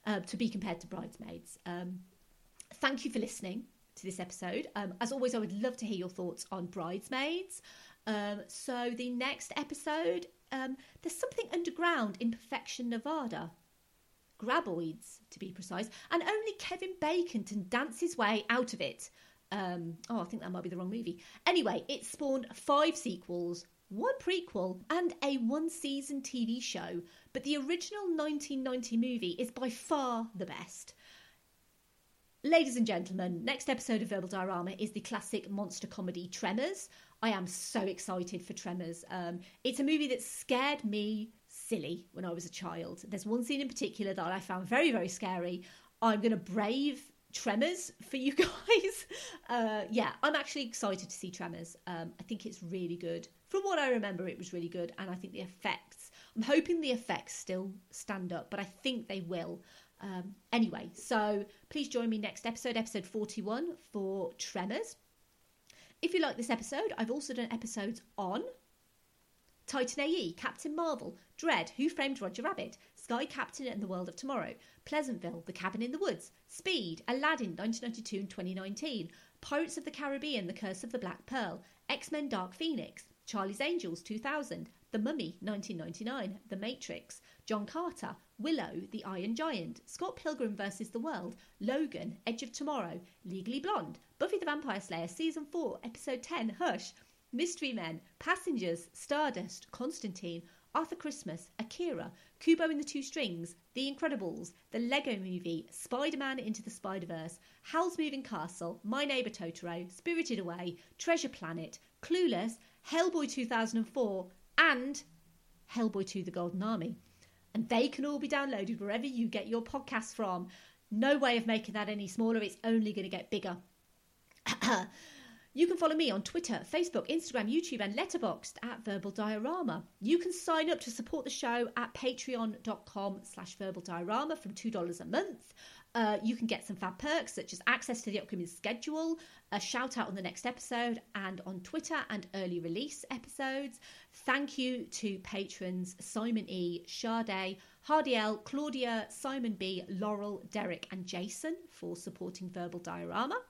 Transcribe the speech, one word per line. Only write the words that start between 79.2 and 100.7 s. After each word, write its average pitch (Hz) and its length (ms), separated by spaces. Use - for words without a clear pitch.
Pirates 311 380
of 311 80
the 403 60
Caribbean, 277 560
The 180 60
Curse 190 300
of 226 80
the 254 80
Black 185 260
Pearl, 208 380
X-Men 285 400
Dark 185 260
Phoenix, 320 520
Charlie's 202 360
Angels, 285 400
two 220 180
thousand, 269 500
The 226 80
Mummy, 214 400
nineteen 202 380
ninety-nine, 202 600
The 196 80
Matrix, - 640
John 208 200
Carter, 330 480
Willow, 220 420
The 214 140
Iron 190 280
Giant, 226 520
Scott - 320
Pilgrim 247 400
versus 202 320
the 233 100
World, 220 380
Logan, 254 560
Edge 233 160
of - 80
Tomorrow, 220 480
Legally 196 380
Blonde, 285 380
Buffy 370 180
the 370 80
Vampire 202 360
Slayer, 170 260
Season 320 380
four, 311 400
Episode 254 360
ten, 226 280
Hush, 226 440
Mystery 294 420
Men, 165 260
Passengers, 226 760
Stardust, - 800
Constantine, 170 720